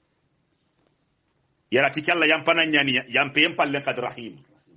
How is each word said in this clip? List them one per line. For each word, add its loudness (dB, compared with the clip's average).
Yarati 2
ki -2
Allah 2
yampana 2
nyani, 2
yampe 0
yampalle 0
kad -4
rahim. -10